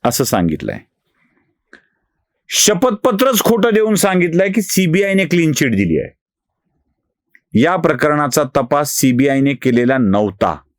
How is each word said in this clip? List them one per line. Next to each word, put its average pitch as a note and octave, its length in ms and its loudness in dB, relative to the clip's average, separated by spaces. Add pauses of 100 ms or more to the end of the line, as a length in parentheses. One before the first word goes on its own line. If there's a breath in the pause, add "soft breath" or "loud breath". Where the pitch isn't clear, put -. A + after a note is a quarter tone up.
असं A#2+ 200 -2
सांगितलंय. D#2+ 540 -2 (1700 soft breath)
शपथपत्रच A#3 920 0
खोटं A3+ 340 0
देऊन G#3+ 200 2
सांगितलंय F#3 540 0
की G3+ 140 -2
सीबीआयने F#3+ 600 0
क्लीन D#3+ 280 0
चिट C#3 180 -2
दिली F#2 300 0
आहे. - 200 -12 (1400)
या E3 160 2
प्रकरणाचा D3 680 0
तपास C#3+ 540 -2
सीबीआयने C3+ 580 0
केलेला B2+ 440 0
नव्हता. G2 600 0 (200)